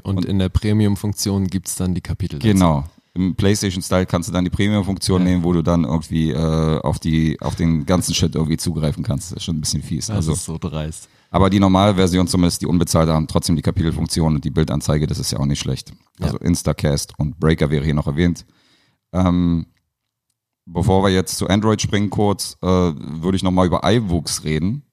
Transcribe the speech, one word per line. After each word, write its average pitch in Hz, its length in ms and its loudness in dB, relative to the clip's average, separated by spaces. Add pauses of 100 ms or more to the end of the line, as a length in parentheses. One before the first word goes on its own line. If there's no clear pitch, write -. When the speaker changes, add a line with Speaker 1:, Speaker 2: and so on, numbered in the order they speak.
Speaker 1:
Und 101 140 -2
Speaker 2:
Und 90 80 -2
Speaker 1:
in 98 120 -2
der 92 120 2
Premium-Funktion 101 1000 0
gibt's 90 280 -6
dann 92 200 -2
die 87 60 -4
Kapitel - 360 -6
dazu. 71 160 0
Speaker 2:
Genau. 85 300 4 (320)
Im 90 180 0
PlayStation-Style 95 720 0
kannst 87 240 -2
du 85 40 -8
dann 90 100 0
die 87 80 0
Premium-Funktion 98 720 0
Speaker 1:
Ja. 90 40 4
Speaker 2:
nehmen, 90 160 2
wo 87 100 2
du 85 100 2
dann 87 220 2
irgendwie, 80 440 -2
äh, 78 520 0
auf - 180 -2
die, 80 420 0
auf - 140 -4
den 82 320 0
ganzen 90 260 0
Shit 80 220 0
irgendwie 78 220 0
zugreifen 78 460 -4
kannst. - 280 -4
Das - 60 -10
ist - 60 -10
schon 82 140 -4
ein 78 40 -4
bisschen 73 200 -4
fies. 76 260 -6
Speaker 1:
Das 104 100 -4
Speaker 2:
Also, 80 160 0
Speaker 1:
ist - 120 -4
so 80 140 -10
dreist. 78 500 -8 (220)
Speaker 2:
aber 92 180 4
die 101 100 4
normale 98 360 6
Version, 90 320 4
zumindest 87 340 2
die - 60 -4
unbezahlte, 80 460 2
haben 78 140 0
trotzdem 85 280 0
die 73 80 -2
Kapitelfunktion 80 720 0
und 69 100 -4
die 73 60 -2
Bildanzeige. 76 560 0
Das 73 100 -2
ist 69 140 -4
ja - 80 -4
auch 71 80 0
nicht 73 120 -2
schlecht. - 340 -6 (260)
Also - 180 -2
Speaker 1:
Ja. - 80 -10
Speaker 2:
Instacast - 720 0
und 76 220 -4
Breaker 78 320 2
wäre 73 140 0
hier 76 100 0
noch 73 100 0
erwähnt. 82 400 0 (680)
Ähm, 87 520 0 (1040)
bevor 92 320 2
wir 98 80 2
jetzt 92 280 0
zu - 100 -4
Android 107 340 2
springen 101 300 -2
kurz, 101 500 -2
äh, 90 60 -2
würde 87 680 0
ich 87 60 -2
nochmal 92 220 2
über 85 240 0
iVoox 98 540 0
reden. 82 500 -2